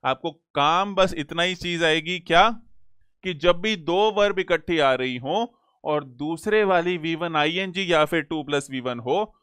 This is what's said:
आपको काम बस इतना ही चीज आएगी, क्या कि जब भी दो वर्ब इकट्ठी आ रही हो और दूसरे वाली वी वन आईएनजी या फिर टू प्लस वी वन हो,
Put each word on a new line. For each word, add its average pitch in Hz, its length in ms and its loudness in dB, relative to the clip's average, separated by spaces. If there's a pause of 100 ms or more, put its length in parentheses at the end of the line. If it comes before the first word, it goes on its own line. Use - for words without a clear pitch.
आपको 131 260 -2
काम 165 640 -2
बस 185 200 2
इतना 165 280 -4
ही 180 120 0
चीज 170 300 -4
आएगी, 165 360 0
क्या 175 280 4 (760)
कि 185 100 -6
जब 175 260 2
भी 220 160 0
दो 170 220 -2 (120)
वर्ब 202 280 0
इकट्ठी 175 400 -2
आ 139 160 4
रही 127 220 -4
हो 180 420 -4 (260)
और 151 200 -2
दूसरे 160 600 -2
वाली 180 340 2
वी 165 160 -4
वन 160 220 -4
आईएनजी 175 560 -2
या 151 120 4
फिर 160 180 0
टू 156 200 -6
प्लस 143 280 -2
वी 131 100 -6
वन 123 180 -4
हो, 160 440 -2